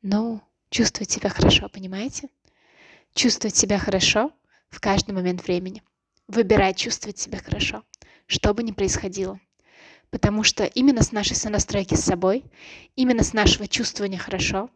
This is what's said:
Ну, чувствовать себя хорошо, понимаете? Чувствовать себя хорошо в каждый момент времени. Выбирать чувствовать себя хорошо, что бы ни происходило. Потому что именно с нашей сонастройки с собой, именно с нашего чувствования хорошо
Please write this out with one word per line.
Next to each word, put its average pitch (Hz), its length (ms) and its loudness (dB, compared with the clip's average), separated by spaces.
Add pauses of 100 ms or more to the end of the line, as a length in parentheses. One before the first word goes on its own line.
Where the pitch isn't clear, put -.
Ну, 214 380 0 (300)
чувствовать - 400 0
себя - 180 -2
хорошо, - 400 4
понимаете? 196 600 -10 (840)
Чувствовать - 420 0
себя 202 220 2
хорошо 208 540 2 (380)
в - 100 -18
каждый 196 320 0
момент 180 300 -2
времени. 185 400 -4 (460)
Выбирать 196 480 2
чувствовать - 420 -8
себя - 200 -8
хорошо, 208 440 -6 (440)
что - 280 0
бы 233 80 -4
ни 226 100 -4
происходило. 190 680 -4 (720)
Потому 214 320 0
что - 220 2
именно 254 380 4
с - 100 0
нашей 208 240 -2
сонастройки 202 580 -2
с - 100 0
собой, 190 400 2 (500)
именно 247 280 4
с - 100 0
нашего 214 360 4
чувствования 202 500 -4
хорошо 190 580 -4